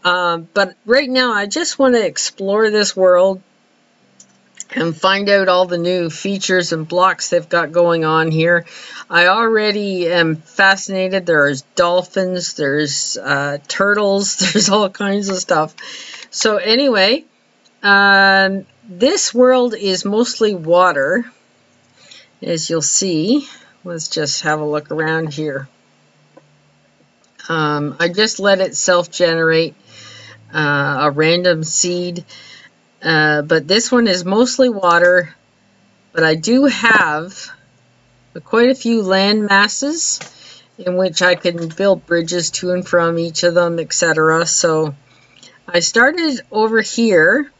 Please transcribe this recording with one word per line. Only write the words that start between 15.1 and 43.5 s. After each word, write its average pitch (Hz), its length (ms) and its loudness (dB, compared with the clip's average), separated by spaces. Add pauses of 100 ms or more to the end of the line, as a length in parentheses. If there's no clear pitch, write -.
of 190 80 -4
stuff. 156 400 -2 (560)
So 214 240 -2
anyway, 220 680 0 (580)
um, 196 840 4 (220)
this 226 460 0
world 247 420 4
is 190 300 -4
mostly 214 500 0
water, 170 760 0 (1120)
as 165 280 -6
you'll 165 120 -2
see. 190 680 0 (340)
Let's 170 260 -10
just 147 320 -4
have 151 180 -2
a 151 60 -6
look 147 260 -4
around 160 420 -4
here. 139 360 -8 (1800)
Um, 147 520 -4
I 170 100 0
just 208 300 -2
let 196 200 2
it 170 160 -2
self-generate, 165 1000 0 (800)
uh, 143 500 -2
a 147 80 2
random 165 520 2
seed. 175 640 -4 (760)
Uh, 151 420 2
but 156 240 0
this 220 220 0
one 240 180 2
is 180 180 -2
mostly 247 420 2
water, 180 680 2 (800)
but 160 140 0
I 156 100 2
do 233 300 2
have 190 840 0 (960)
quite 233 260 2
a 262 60 2
few 233 280 -2
land 196 420 2
masses 214 760 0 (580)
in 180 200 -4
which 185 240 -2
I 180 140 4
can 170 340 -4
build 190 360 0
bridges 170 460 -2
to 180 200 -6
and 185 140 -4
from 170 320 0
each 165 260 -4
of 175 100 2